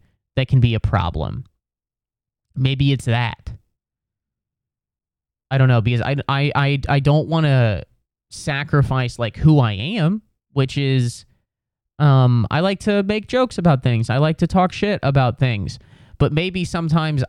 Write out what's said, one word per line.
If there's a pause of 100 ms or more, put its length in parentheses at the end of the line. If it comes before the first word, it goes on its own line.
(360)
that
can
be
a
problem. (1120)
Maybe
it's
that. (2000)
I
don't
know,
because
I, (120)
I,
I,
I
don't
wanna (480)
sacrifice,
like,
who
I
am, (280)
which
is, (720)
um,
I
like
to
make
jokes
about
things.
I
like
to
talk
shit
about
things. (400)
But
maybe
sometimes